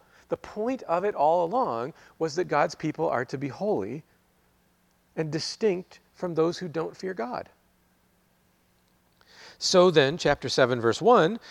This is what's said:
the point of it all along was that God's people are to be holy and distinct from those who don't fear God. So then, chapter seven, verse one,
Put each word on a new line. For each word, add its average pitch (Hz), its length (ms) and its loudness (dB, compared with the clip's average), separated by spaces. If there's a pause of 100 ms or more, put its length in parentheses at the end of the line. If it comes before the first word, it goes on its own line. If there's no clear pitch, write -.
(280)
the 165 100 -4
point 240 460 -6
of 175 220 -2
it 208 100 -2
all 170 300 2
along 165 480 -4 (260)
was 160 160 -4
that 175 100 -2
God's 156 300 0
people 156 340 -4
are 123 160 -2
to 139 120 -10
be 139 100 -6
holy 135 560 -6 (1120)
and 160 160 -4
distinct 180 680 -4 (120)
from 175 220 -6
those 160 240 2
who 185 80 -8
don't 160 280 -6
fear 185 200 -10
God. 233 340 -8 (2000)
So 180 320 6
then, 147 260 4
chapter 143 320 0
seven, 123 320 2
verse 113 200 2
one, 214 380 4 (120)